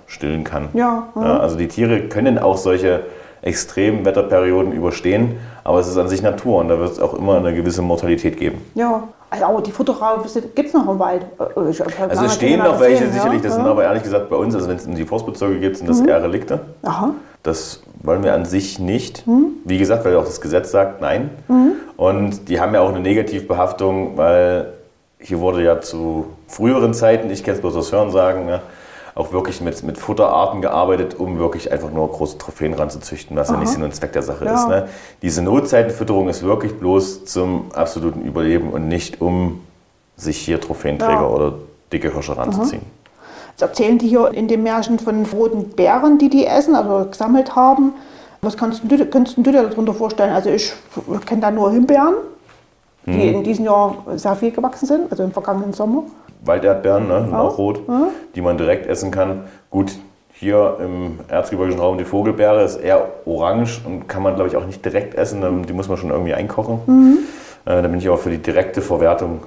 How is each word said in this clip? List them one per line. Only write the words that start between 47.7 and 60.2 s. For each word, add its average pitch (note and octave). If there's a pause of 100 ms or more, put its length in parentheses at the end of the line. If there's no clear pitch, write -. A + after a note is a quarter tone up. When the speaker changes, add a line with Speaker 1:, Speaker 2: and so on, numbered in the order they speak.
Speaker 2:
Was G#3+
kannst A3+
du, C#4+
könntest B3+
du B3
dir C4+ (100)
darunter A3
vorstellen? G#3+
Also F#3+
ich - (520)
kenn A3+
da G#3
nur G#3
Himbeeren, C#4 (920)
die -
Speaker 1:
Mhm. F#3+
Speaker 2:
in G3+
diesem A3
Jahr G3+ (220)
sehr G3
viel A#3
gewachsen B3+
sind, D4+ (100)
also F3+
im F#3
vergangenen G3
Sommer. A3 (420)
Speaker 1:
Walderdbeeren, G2
ne, F2+
sind -
Speaker 2:
Ja. -
Speaker 1:
auch -
rot, G2+
Speaker 2:
Ja. C4 (260)
Speaker 1:
die F2+
man F2
direkt -
essen F#2
kann. F#2+ (260)
Gut, G2 (400)